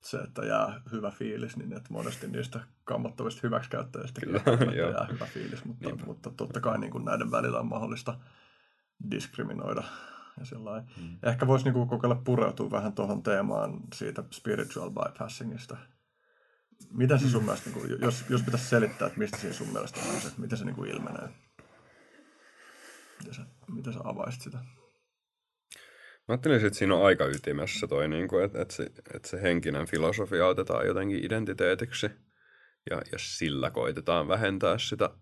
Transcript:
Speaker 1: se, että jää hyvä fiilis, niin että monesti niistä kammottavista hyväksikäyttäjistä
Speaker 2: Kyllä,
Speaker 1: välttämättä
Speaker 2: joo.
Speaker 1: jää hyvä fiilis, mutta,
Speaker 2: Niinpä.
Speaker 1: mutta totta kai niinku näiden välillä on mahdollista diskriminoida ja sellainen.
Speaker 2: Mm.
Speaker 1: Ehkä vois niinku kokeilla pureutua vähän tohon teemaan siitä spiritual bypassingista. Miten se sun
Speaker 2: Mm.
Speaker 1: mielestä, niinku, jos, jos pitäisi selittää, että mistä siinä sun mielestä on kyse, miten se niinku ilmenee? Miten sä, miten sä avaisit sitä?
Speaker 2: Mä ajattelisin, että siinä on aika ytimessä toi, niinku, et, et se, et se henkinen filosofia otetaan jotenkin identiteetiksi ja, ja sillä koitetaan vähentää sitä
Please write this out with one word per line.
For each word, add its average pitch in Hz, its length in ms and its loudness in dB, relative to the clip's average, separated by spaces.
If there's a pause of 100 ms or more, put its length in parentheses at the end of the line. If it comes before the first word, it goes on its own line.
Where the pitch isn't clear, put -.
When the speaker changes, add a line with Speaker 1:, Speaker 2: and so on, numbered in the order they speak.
Speaker 1:
se, - 140 -6
että - 260 -6
jää 107 360 0 (120)
hyvä 104 180 -4
fiilis, 110 460 -6
niin - 160 -8
että - 200 -12
monesti 57 360 -6
niistä - 320 -6 (240)
kammottavista 117 580 -4
hyväksikäyttäjistä 120 760 -4
Speaker 2:
Kyllä, - 120 -4 (140)
Speaker 1:
välttämättä 123 340 6
Speaker 2:
joo. 85 100 2
Speaker 1:
jää - 220 0
hyvä - 140 -6
fiilis, - 380 -8
mutta, - 220 -8
Speaker 2:
Niinpä. - 200 -8
Speaker 1:
mutta - 300 -10
totta - 240 -4
kai 113 180 0
niinku - 200 -6
näiden 113 320 -2
välillä 120 300 0
on 117 60 -2
mahdollista 113 520 -4 (920)
diskriminoida - 720 -4 (580)
ja 135 40 -12
sellainen. 113 460 -10 (120)
Speaker 2:
Mm. 85 200 -12
Speaker 1:
Ehkä 123 240 2
vois 131 180 6
niinku 123 220 4
kokeilla 120 380 2
pureutua 110 460 2
vähän 104 220 0
tohon 101 300 -2
teemaan 104 580 0 (140)
siitä - 360 -6
spiritual 104 600 -4
bypassingista. 117 840 -8 (1120)
Miten 131 280 6
se 135 100 6
sun 123 120 6
Speaker 2:
Mm. 113 60 2
Speaker 1:
mielestä, 104 240 -2
niinku, - 340 -4
jos, 123 240 2
jos 123 140 4
pitäisi 123 260 0
selittää, 113 380 4
että - 120 -4
mistä 107 180 -2
siinä - 180 -4
sun - 180 -6
mielestä - 280 -4
on - 140 -2
kyse, - 140 -4 (100)
miten 117 200 -4
se 98 60 -6
niinku - 200 -4
ilmenee? - 440 -6 (1900)
Miten - 160 -12
sä, 131 80 -12 (300)
miten 127 200 -6
sä - 120 -6
avaisit - 380 -4
sitä? - 160 -10 (1700)
Speaker 2:
Mä - 40 2
ajattelisin, 127 340 6
että 98 120 2
siinä 95 160 6
on 90 120 8
aika 87 200 8
ytimessä 71 600 0
toi, 71 220 2
niinku, 85 300 2
et, 101 180 2
et - 140 -2
se, - 160 -6 (280)
et - 100 -10
se 95 180 -6
henkinen 82 440 2
filosofia 87 600 4
otetaan 87 400 4
jotenkin 95 380 0
identiteetiksi 98 840 2 (840)
ja, - 60 -2 (160)
ja - 60 -6
sillä 69 520 -2
koitetaan 76 580 2
vähentää 98 500 4
sitä 104 320 0 (120)